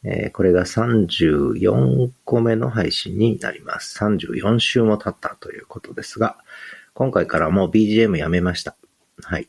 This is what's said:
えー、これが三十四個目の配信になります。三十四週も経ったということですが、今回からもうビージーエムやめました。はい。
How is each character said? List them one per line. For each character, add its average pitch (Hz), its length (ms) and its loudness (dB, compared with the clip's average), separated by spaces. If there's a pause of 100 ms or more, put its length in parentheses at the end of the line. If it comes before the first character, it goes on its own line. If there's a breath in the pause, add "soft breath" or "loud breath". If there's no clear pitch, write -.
え 104 240 -2
ー、 - 40 -8
こ - 120 -2
れ 92 80 6
が 90 140 4
三 113 420 2
十 73 480 0
四 127 560 2 (140)
個 120 160 2
目 117 140 2
の 120 140 -2
配 113 220 0
信 - 260 -6
に 107 220 0
な - 120 -6
り - 100 -14
ま - 180 -8
す。 - 140 -14
三 104 240 0
十 - 180 -6
四 117 240 2
週 120 240 2
も 110 140 4
経 - 140 -6
っ - 80 -10
た - 200 -8
と - 120 -16
い - 80 -14
う - 60 -20
こ - 140 -16
と - 140 -18
で - 100 -10
す - 160 -14
が、 110 180 -2 (560 loud breath)
今 131 180 -2
回 85 160 0
か - 120 -2
ら 80 100 0
も 92 180 2
う 87 40 -4
ビ 110 160 4
ー - 20 0
ジ 107 100 2
ー 113 40 6
エ 113 40 4
ム 95 100 0
や 76 120 -4
め 87 120 2
ま 90 140 -2
し - 80 -10
た。 - 120 -12 (480)
は - 160 -6
い。 - 100 -12